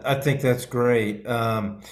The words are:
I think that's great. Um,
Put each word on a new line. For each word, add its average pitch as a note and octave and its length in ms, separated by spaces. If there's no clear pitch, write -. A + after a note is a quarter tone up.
I C#3 40
think C#3+ 200
that's B2 260
great. A#2 600
Um, A2+ 540